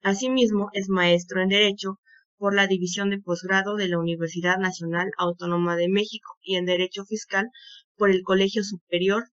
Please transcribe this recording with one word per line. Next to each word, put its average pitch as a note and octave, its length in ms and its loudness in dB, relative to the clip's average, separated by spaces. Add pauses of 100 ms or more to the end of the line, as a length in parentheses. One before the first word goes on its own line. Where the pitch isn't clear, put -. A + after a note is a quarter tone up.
Asimismo, G#3+ 680 2
es G3 160 -4
maestro F3+ 540 2
en F#3+ 80 2
Derecho G3 460 2 (420)
por G3+ 180 0
la G3 120 4
División F#3 420 0
de G3+ 100 -2
Posgrado F#3+ 560 -2
de G3 140 -2
la E3+ 100 0
Universidad E3+ 580 -2
Nacional F3 600 -2
Autónoma F3 580 0
de F3 140 0
México G#3 420 -4 (100)
y F#3+ 140 -4
en F3+ 80 -2
Derecho F3+ 400 -2
Fiscal G#3+ 460 -4 (480)
por G3+ 120 4
el F#3 140 2
Colegio G3 400 2
Superior G3 720 -2